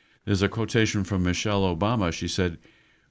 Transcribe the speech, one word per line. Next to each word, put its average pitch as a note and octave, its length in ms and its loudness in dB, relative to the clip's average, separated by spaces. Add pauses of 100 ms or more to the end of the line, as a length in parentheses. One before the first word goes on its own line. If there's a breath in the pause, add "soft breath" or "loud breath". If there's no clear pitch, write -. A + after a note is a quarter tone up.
(260 soft breath)
There's G2+ 180 0
a G2 60 4
quotation G#2+ 540 0
from F#2 200 0
Michelle G2 400 0
Obama. F#2 500 0
She F2 140 -6
said, F2 300 -2 (540 soft breath)